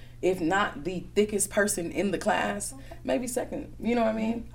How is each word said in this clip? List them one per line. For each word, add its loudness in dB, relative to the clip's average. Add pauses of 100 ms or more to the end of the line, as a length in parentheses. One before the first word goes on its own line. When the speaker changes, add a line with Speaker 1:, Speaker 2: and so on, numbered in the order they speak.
(240)
Speaker 1:
if 2
not 2
the -4 (120)
thickest 4
person 2
in 0
the 0
class, 0
Speaker 2:
Okay. -14 (200)
Speaker 1:
maybe 0
second. -4
You 2
know 4
what 4
I -2
mean? 0
Speaker 2:
Mm-hmm. -12